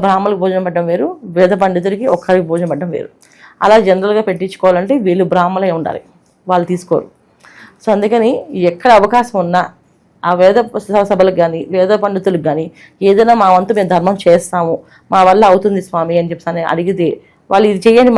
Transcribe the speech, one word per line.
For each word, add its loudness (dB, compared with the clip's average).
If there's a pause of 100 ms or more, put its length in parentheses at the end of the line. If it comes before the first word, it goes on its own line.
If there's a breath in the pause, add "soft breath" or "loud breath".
బ్రాహ్మణులకు -2
భోజనం -2
పెట్టడం -4
వేరు, -2 (300)
వేద 4 (100)
పండితుడికి -2 (100)
ఒక్కరికి -2
భోజనం -4
పెట్టడం -6
వేరు. -10 (520 soft breath)
అలా 4 (120)
జనరల్గా 0
పెట్టించుకోవాలంటే -2
వీళ్ళు 0
బ్రాహ్మణులే -2
ఉండాలి, -8 (440)
వాళ్ళు 0
తీసుకోరు. -4 (760 loud breath)
So, -4
అందుకని 0 (400)
ఎక్కడ 0 (100)
అవకాశం 0
ఉన్నా -2 (600)
ఆ -2
వేద 4 (240)
స-, 0
సభలకు 2
కానీ -2 (140)
వేద 0 (100)
పండితులకు -4
కానీ -4 (440 soft breath)
ఏదైనా 4
"మా 2
వంతు 0
మేము -2
ధర్మం 0
చేస్తాము, 0 (380 soft breath)
మా 2
వల్ల 4
అవుతుంది 2
స్వామి" -4
అని -4
చెప్పి -12
అని -6 (100)
అడిగితే -2 (420 soft breath)
వాళ్ళు 2
"ఇది -2
చేయండి 6